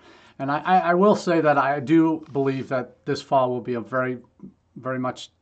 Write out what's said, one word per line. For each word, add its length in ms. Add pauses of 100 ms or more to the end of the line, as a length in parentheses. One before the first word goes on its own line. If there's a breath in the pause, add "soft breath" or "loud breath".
(380 loud breath)
And 140
I, 80
I, 180
I 160
will 220
say 260
that 160
I 220
do 520
believe 380
that 380
this 160
fall 260
will 120
be 120
a 80
very, 380 (560)
very 240
much 320 (100)